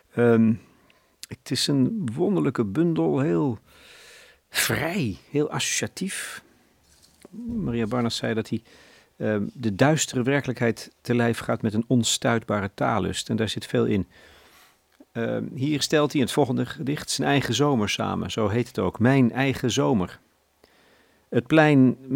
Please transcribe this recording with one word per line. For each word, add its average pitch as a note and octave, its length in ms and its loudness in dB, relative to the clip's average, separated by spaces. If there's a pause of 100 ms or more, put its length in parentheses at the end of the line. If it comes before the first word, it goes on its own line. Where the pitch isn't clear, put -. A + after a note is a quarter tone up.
(140)
Ehm, A#2 400 6 (760)
het - 220 -14
is - 160 -2
een D3 480 0
wonderlijke D3+ 500 0
bundel. D#3 540 0
Heel D3 400 0 (880)
vrij, C3 680 -2 (140)
heel D3 200 0
associatief. - 920 -6 (1040)
Maria C#3 400 -4
Barnas A#2 300 -2
zei A2+ 180 -4
dat A2 140 -4
hij, A2 140 -6 (540)
ehm, G#2+ 360 -2
de A2+ 220 -4
duistere C3 480 2
werkelijkheid B2 800 -2
te B2 140 -2
lijf A#2 240 2
gaat - 240 -4
met G#2+ 120 -2
een A2 120 0
onstuitbare A2+ 880 0
taallust. G#2 560 -2
En A#2 60 0
daar G#2+ 120 0
zit - 180 -8
veel A#2+ 180 0
in. G#2 220 0 (1120)
Ehm, A#2 260 -4 (100)
hier C#3 280 -2
stelt D3+ 300 2
hij D3 80 0
in A#2+ 60 2
het - 80 -6
volgende B2+ 320 0
gedicht - 440 -6
zijn C#3+ 180 -2
eigen C#3 260 2
zomer B2 340 2
samen. F#2+ 420 -4
Zo G#2+ 180 0
heet A#2 180 0
het - 120 -10
ook. F#2+ 200 -2
Mijn B2+ 340 4
eigen C3 380 -2
zomer. C3 480 0 (1120)
Het - 180 0
plein D3 500 6 (200)